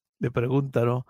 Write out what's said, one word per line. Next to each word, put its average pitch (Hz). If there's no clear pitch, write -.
Le 123
pregunta, 127
¿no? 123